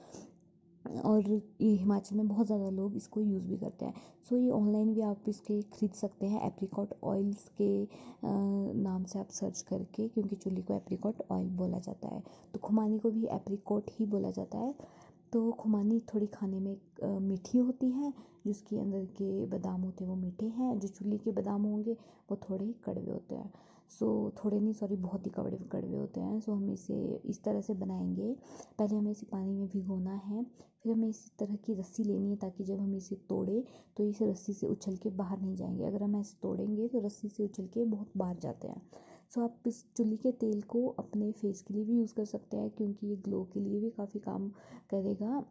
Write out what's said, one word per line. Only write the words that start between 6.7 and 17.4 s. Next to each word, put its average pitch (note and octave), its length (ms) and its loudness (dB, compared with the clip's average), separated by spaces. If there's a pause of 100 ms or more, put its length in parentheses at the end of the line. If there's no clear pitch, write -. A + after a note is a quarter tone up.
Oils G3+ 460 0
के, G3+ 360 2
अ, - 40 -6 (840)
नाम F#3 280 0
से F#3+ 160 -4
आप F#3+ 80 -4
search - 340 -4
करके, F#3+ 460 -4
क्योंकि G3+ 280 0
चूल्हे F#3 260 -2
को F#3+ 120 -2
एप्रिकॉट G3 420 -2 (160)
ऑयल F#3 180 0
बोला F3+ 300 0
जाता - 280 -6
है, - 160 -6 (300)
तो G3+ 60 -6
खुमानी G#3+ 400 4
को A3 120 2
भी A3 140 2
Apricot G3+ 640 -2
ही - 160 0
बोला G3 260 2
जाता F#3+ 260 -4
है। B3 180 -2 (580)
तो A3+ 180 4
खुमानी G#3+ 480 4
थोड़ी G#3+ 280 0
खाने F#3+ 320 -4
में, G3 180 -4 (260)
अ, - 40 0
मीठी G3 500 2